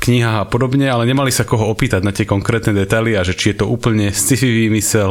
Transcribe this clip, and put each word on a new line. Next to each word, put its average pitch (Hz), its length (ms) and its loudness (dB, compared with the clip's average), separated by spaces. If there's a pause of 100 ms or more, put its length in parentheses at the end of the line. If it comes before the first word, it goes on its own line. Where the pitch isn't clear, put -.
knihách 117 400 2
a - 60 -12
podobne, 131 420 0
ale 117 160 0
nemali 135 240 0
sa 120 160 -2
koho 110 240 0
opýtať 107 320 0
na 101 80 0
tie 107 160 -2
konkrétne 104 480 0
detaily 113 400 0
a 95 80 0
že 90 80 -2
či 98 240 -2
je - 80 0
to 101 80 -2
úplne 107 400 0
sci-fi 113 560 0
výmysel 104 440 0